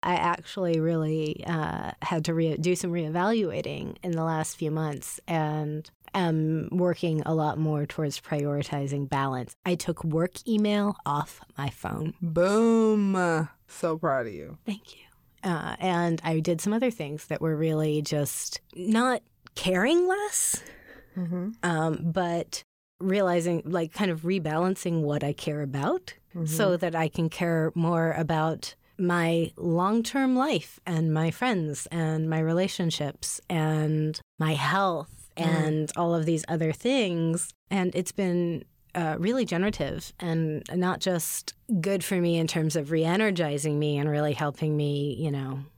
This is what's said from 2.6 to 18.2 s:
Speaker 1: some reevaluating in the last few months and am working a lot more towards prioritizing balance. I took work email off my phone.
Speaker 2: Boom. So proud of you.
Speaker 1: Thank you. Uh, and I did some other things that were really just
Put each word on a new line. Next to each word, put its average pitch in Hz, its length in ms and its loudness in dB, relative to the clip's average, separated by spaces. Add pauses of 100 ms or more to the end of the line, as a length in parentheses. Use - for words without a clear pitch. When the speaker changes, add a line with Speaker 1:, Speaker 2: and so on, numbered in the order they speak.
Speaker 1:
some 175 160 -4
reevaluating 170 1080 -2
in 180 100 -4
the 160 120 0
last 160 340 -2
few 156 120 -2
months 151 560 -4
and 151 640 -2 (260)
am 160 560 0
working 170 540 0
a 160 100 0
lot 151 240 0
more 151 280 0
towards 151 340 -4
prioritizing 143 880 -2
balance. 135 460 -2 (100)
I 180 100 2
took - 300 -4
work 160 420 -2
email 208 500 2 (100)
off 147 340 -2 (160)
my 139 140 -2
phone. - 500 -6
Speaker 2:
Boom. 190 1300 4 (180)
So 165 320 -2
proud 135 280 2
of 104 80 -8
you. 76 320 -12
Speaker 1:
Thank 208 280 -8
you. - 80 -20 (400)
Uh, 175 380 -2
and 170 420 2
I 160 180 2
did 165 200 0
some 208 140 0
other 233 160 2
things 151 380 -8
that 156 120 -4
were 160 160 0
really 156 460 2
just - 580 -4 (160)